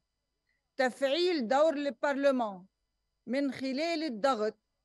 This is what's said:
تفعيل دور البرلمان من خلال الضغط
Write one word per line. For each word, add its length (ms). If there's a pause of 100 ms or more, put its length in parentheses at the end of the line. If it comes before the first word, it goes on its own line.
(760)
تفعيل 720
دور 260
البرلمان 920 (600)
من 260
خلال 500
الضغط 560 (260)